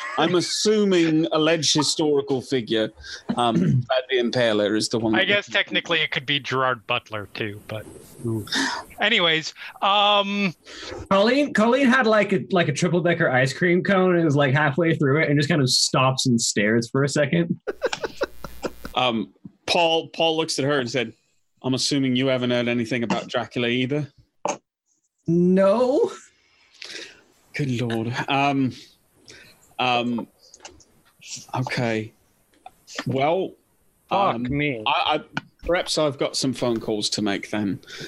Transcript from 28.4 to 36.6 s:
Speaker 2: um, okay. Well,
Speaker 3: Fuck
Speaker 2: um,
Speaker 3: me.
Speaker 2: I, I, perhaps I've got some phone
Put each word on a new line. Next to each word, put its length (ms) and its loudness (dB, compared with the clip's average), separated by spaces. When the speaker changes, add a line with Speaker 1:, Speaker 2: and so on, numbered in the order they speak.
Speaker 2:
um, 480 0
okay. 580 -2
Well, 460 0
Speaker 3:
Fuck 260 2
Speaker 2:
um, 100 -8
Speaker 3:
me. 400 -2
Speaker 2:
I, 60 0
I, 300 0
perhaps 320 -2
I've 220 0
got 180 -4
some 180 -2
phone 260 -2